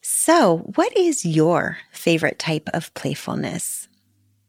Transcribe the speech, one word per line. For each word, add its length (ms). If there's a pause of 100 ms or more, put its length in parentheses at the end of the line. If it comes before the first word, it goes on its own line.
So, 720
what 240
is 260
your 540 (140)
favorite 480
type 340
of 220
playfulness? 920 (600)